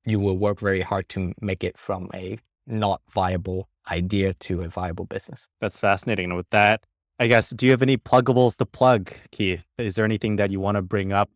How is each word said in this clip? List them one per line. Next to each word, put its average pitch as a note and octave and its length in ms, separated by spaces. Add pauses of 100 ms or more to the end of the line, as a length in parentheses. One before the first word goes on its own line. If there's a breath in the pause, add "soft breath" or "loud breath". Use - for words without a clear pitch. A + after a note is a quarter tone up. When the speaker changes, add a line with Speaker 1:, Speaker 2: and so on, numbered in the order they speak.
Speaker 1:
you G#2+ 140
will G2 180
work G#2 220
very G2 220
hard F#2+ 280
to F2+ 300
make F#2+ 240
it F2+ 140
from F#2 380
a F#2+ 240 (260)
not G#2+ 360 (100)
viable F#2 560 (240)
idea F#2+ 440
to F2+ 260
a E2+ 80
viable F2 360
business. - 420 (140)
Speaker 2:
That's G#2 180
fascinating. G2 500
And F2 80
with F2+ 120
that, G#2+ 320 (380)
I B2 80
guess, A2+ 240
do B2 160
you C3 40
have B2+ 120
any C3 120
pluggables B2 600
to - 80
plug, A#2+ 460 (200)
Keith? F#2 320 (140)
Is G#2+ 180
there A2 80
anything G#2+ 340
that G2+ 120
you G2 100
wanna G2+ 220
bring G2 320
up, G2+ 220